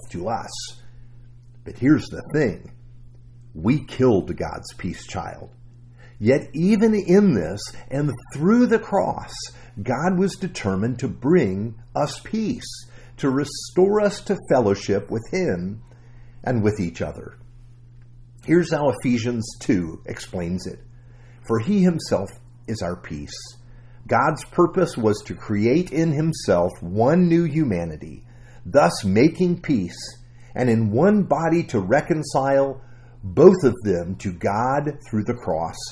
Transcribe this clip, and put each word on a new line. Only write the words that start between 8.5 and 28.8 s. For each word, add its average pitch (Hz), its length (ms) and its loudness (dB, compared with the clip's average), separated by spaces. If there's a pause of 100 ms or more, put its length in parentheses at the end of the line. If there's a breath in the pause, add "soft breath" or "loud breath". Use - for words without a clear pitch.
the 220 100 2
cross, - 560 -2 (480 loud breath)
God 151 360 0
was 190 180 2
determined 113 640 -4
to 135 80 -4
bring 113 680 0 (200)
us 143 280 -2
peace, - 600 -6 (320 loud breath)
to 139 120 0
restore 180 720 0
us 202 200 0
to 196 160 -2 (120)
fellowship 101 600 2
with 113 220 -4
him 110 500 -2 (640 soft breath)
and 120 200 0
with 104 160 2
each 85 220 -4
other. - 360 -8 (1080)
Here's 160 260 2
how 147 180 2
Ephesians 120 580 0 (120)
two 87 460 -2
explains 90 600 -6
it. - 120 -12 (680 soft breath)
"For 113 120 0
he 190 220 2
himself 156 480 0 (380)
is 110 140 -6
our 87 140 -4
peace." - 640 -14 (500 soft breath)
God's 135 380 0
purpose 170 520 2
was 107 280 2
to 90 100 -10
create 117 560 0
in 160 220 0
himself 117 680 2
one 120 480 2
new 170 160 4
humanity, 90 840 -4 (400 soft breath)
thus 156 380 2